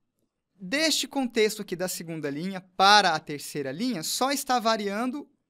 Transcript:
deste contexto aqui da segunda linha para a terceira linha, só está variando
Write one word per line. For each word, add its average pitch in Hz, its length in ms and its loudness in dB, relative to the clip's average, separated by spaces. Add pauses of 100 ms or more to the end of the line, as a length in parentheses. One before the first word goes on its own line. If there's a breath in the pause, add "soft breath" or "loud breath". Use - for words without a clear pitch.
(540)
deste 277 540 0
contexto 214 540 0
aqui 190 120 -8
da 180 140 -4
segunda 160 420 -8
linha 180 300 -6
para 190 540 6
a 156 40 0
terceira 143 540 -8
linha, 226 320 -4
só - 260 -2
está 262 300 0
variando 220 680 -2 (220)